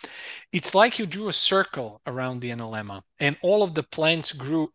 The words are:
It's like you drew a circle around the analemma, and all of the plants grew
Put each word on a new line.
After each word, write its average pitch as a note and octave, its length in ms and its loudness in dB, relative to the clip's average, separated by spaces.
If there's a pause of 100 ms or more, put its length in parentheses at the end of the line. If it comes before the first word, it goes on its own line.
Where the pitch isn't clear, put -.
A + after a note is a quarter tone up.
(520)
It's - 220 2
like A3+ 240 6
you A3+ 80 -4
drew F#3+ 220 -8
a F#3 60 0
circle - 760 2
around B2+ 320 -4
the A#2+ 100 -6
analemma, A2 540 -8 (160)
and C#3+ 240 2
all G3+ 180 4
of F3 140 0
the D#3 80 0
plants D#3+ 500 -2
grew D#3 420 -2